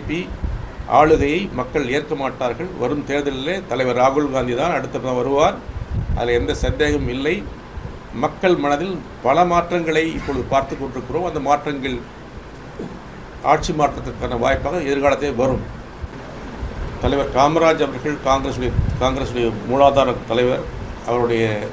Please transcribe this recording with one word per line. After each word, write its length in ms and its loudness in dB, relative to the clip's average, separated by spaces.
பி 120 -2
ஆளுகையை 540 6
மக்கள் 340 -2
ஏற்க 260 -2
மாட்டார்கள். 640 -2
வரும் 300 -2
தேர்தலிலே 480 -2
தலைவர் 340 2
ராகுல் 300 4
காந்தி 220 0
தான் 220 0
அடுத்த 220 -4
வருவார். 600 2
அதில் 240 2
எந்த 140 -2
சந்தேகமும் 600 0
இல்லை. 200 0
மக்கள் 420 2
மனதில் 380 0
பல 220 6
மாற்றங்களை 680 2
இப்பொழுது 300 -4
பார்த்து 340 0
கொண்டிருக்கிறோம். 500 -4
அந்த 120 -4
மாற்றங்கள் 580 0
ஆட்சி 300 2
மாற்றத்திற்கான 680 -2
வாய்ப்பாக 420 0
எதிர்காலத்தில் 640 2
வரும். 200 2
தலைவர் 320 2
காமராஜ் 500 6
அவர்கள் 400 -4
காங்கிரஸுடைய, 460 0
காங்கிரஸுடைய 460 0
மூலாதார 460 6
தலைவர், 360 2
அவருடைய 380 2